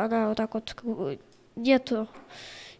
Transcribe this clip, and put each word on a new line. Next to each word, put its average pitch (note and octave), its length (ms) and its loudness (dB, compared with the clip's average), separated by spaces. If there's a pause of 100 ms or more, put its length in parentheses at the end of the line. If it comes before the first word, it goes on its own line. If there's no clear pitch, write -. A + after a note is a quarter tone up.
она A3+ 240 2
вот G#3+ 100 0
так A3 160 -2
вот, A3 200 -6
как - 120 -12
бы, E3 340 -2 (360)
нету A#3+ 540 4 (720)